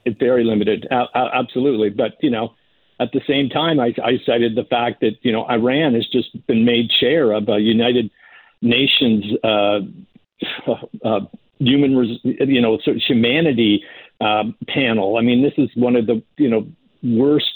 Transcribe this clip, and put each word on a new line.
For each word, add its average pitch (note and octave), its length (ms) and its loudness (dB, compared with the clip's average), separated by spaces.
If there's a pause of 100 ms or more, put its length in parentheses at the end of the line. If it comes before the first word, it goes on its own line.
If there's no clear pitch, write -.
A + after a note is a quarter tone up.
it's A2+ 140 -4
very B2 260 2
limited, G#2+ 460 0
a-, B2 240 0
a-, B2+ 200 0
absolutely. B2+ 560 0
But, A2 300 -4
you D3+ 100 0
know, A2+ 240 -4 (460)
at A#2+ 120 -4
the C3+ 140 -2
same C#3 220 0
time, D#3 320 0
I, A#2+ 220 0
I A#2+ 240 0
cited A#2 300 0
the A#2 80 -2
fact A#2+ 360 -2
that, A2+ 120 0 (100)
you B2 100 0
know, A2 160 -2
Iran B2+ 460 0
has A#2 120 0
just B2 220 -2 (180)
been A2+ 180 2
made A#2+ 260 2
chair C3 420 2
of G#2 160 -2
a G#2 120 0
United A2+ 500 0 (500)
Nations, A#2+ 640 2 (200)
uh, G#2 340 2 (1300)
uh, A2 160 0 (380)
human C3+ 380 2
res-, A#2+ 260 -2
you C3 380 0
know, A2 180 2
sort - 180 -2
of A2+ 100 -6
humanity, A#2 760 2 (380)
um, G#2+ 360 -2 (120)
panel. A2+ 480 0
I A2+ 60 0
mean, B2 200 2
this C#3 140 2
is C3 200 0
one B2 200 2
of A2+ 100 0
the, A2+ 160 -2 (140)
you C#3+ 120 2
know, A2 180 0 (380)
worst C3+ 520 2